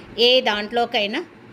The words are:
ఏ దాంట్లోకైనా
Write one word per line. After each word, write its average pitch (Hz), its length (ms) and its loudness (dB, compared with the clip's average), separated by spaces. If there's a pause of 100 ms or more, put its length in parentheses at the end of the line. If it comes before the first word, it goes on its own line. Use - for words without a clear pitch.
(260)
ఏ 247 40 6 (200)
దాంట్లోకైనా 220 720 -4 (300)